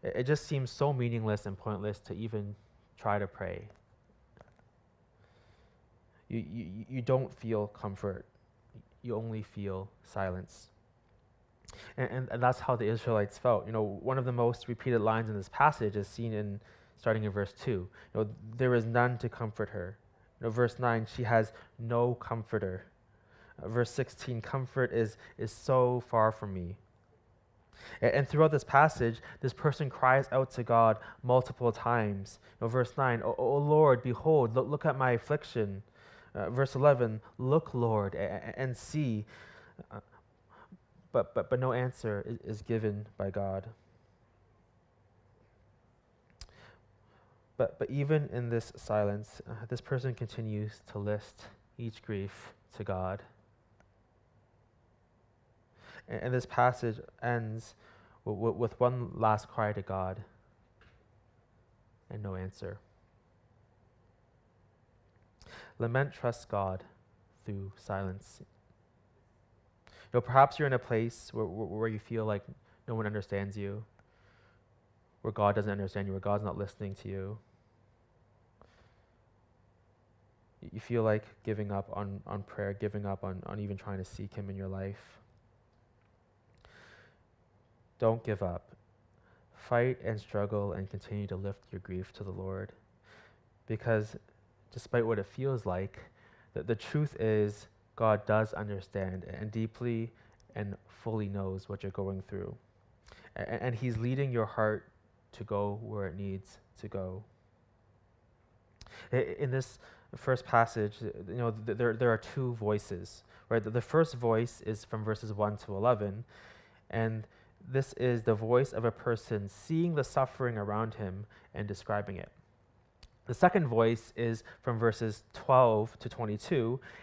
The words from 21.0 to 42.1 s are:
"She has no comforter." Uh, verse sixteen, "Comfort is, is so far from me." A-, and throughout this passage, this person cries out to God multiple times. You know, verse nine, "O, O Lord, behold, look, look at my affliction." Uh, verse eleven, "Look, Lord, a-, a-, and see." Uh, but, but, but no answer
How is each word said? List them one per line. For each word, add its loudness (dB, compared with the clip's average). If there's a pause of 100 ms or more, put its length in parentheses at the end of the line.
"She -2
has 4 (280)
no 2
comforter." -4 (760)
Uh, -8
verse 0
sixteen, -4
"Comfort -2
is, 0 (200)
is -6
so 2
far 6
from -8
me." -6 (1200)
A-, 4
and 4
throughout 6
this 2
passage, 6 (220)
this 0
person 0
cries 4
out 2
to -4
God 6 (260)
multiple 2
times. -2 (220)
You 0
know, 0
verse 0
nine, 2
"O, 0
O 2
Lord, 8
behold, 4
look, 2
look -2
at 2
my 4
affliction." -2 (520)
Uh, -4
verse 0
eleven, 4 (200)
"Look, 2
Lord, 2
a-, -4
a-, -6
and -4
see." -4 (680)
Uh, -14 (1120)
but, 0
but, 0
but 2
no 0
answer -2